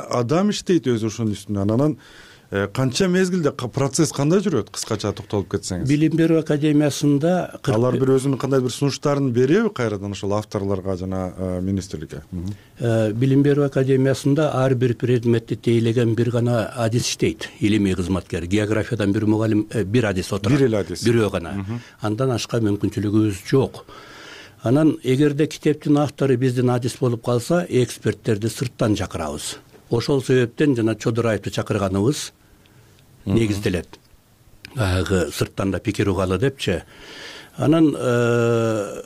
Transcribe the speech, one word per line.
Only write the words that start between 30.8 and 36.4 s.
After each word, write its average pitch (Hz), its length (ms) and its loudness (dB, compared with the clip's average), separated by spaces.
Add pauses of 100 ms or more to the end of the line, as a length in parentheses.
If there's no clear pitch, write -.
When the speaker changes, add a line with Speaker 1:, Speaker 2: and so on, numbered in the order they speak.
Speaker 2:
Чодураевди 113 540 -2
чакырганыбыз 101 840 -2 (920)
Speaker 1:
Мгм. 98 120 0
Speaker 2:
негизделет. 101 600 -2 (760)
Баягы 92 580 0
сырттан 98 380 -4
да 90 80 -4
пикир 101 300 -2
угалы 92 300 0
депчи. 104 440 -2 (720)